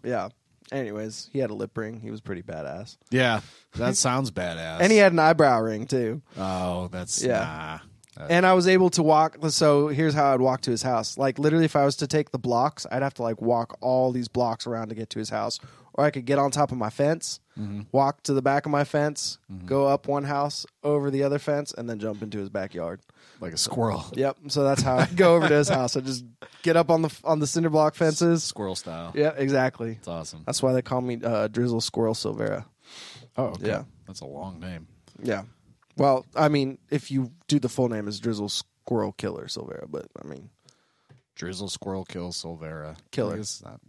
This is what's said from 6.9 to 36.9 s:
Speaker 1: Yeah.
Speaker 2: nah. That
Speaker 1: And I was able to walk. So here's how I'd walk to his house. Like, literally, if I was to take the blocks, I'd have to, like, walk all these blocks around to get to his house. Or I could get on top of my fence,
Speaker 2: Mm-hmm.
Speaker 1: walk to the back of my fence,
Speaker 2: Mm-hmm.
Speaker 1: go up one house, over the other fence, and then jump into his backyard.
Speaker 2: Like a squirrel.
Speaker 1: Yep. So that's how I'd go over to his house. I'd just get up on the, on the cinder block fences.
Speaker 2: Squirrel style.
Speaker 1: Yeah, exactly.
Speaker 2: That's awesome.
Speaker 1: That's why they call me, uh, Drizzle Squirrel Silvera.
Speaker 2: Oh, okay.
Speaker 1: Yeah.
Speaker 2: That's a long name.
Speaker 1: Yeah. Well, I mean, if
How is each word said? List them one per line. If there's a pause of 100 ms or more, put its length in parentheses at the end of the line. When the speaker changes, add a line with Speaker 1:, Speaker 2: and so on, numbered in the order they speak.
Speaker 1:
Yeah.
Speaker 2:
nah. (380)
That
Speaker 1:
And
I
was
able
to
walk. (140)
So
here's
how
I'd
walk
to
his
house.
Like,
literally,
if
I
was
to
take
the
blocks,
I'd
have
to,
like,
walk
all
these
blocks
around
to
get
to
his
house. (320)
Or
I
could
get
on
top
of
my
fence, (180)
Speaker 2:
Mm-hmm.
Speaker 1:
walk
to
the
back
of
my
fence, (120)
Speaker 2:
Mm-hmm.
Speaker 1:
go
up
one
house, (160)
over
the
other
fence,
and
then
jump
into
his
backyard. (400)
Speaker 2:
Like
a
squirrel.
Speaker 1:
Yep. (120)
So
that's
how
I'd
go
over
to
his
house.
I'd
just (380)
get
up
on
the, (100)
on
the
cinder
block
fences.
Speaker 2:
Squirrel
style.
Speaker 1:
Yeah,
exactly.
Speaker 2:
That's
awesome.
Speaker 1:
That's
why
they
call
me,
uh,
Drizzle
Squirrel
Silvera. (720)
Speaker 2:
Oh,
okay.
Speaker 1:
Yeah. (220)
Speaker 2:
That's
a
long
name. (360)
Speaker 1:
Yeah. (540)
Well,
I
mean, (140)
if